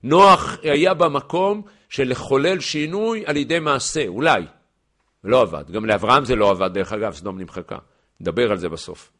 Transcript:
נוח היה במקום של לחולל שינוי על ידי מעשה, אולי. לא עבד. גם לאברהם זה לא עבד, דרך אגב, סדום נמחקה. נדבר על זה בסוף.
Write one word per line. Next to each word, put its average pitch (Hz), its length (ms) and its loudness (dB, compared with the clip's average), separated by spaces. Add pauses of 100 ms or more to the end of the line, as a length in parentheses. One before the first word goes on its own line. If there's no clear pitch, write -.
נוח 175 600 6
היה 156 300 2
במקום 175 680 0 (280)
של 131 200 -2
לחולל 139 500 0
שינוי 196 640 -4
על 151 120 -2
ידי 147 220 -2
מעשה, 143 480 -2
אולי. 110 360 0 (800)
לא 120 180 4
עבד. 80 300 -4
גם 107 140 -6
לאברהם 110 400 2
זה 123 100 0
לא 104 160 4
עבד, 92 220 0
דרך 95 200 -4
אגב, 107 200 -6
סדום 95 260 -12
נמחקה. - 380 -14 (420)
נדבר 98 320 0
על 101 60 0
זה 85 120 -6
בסוף. - 500 -14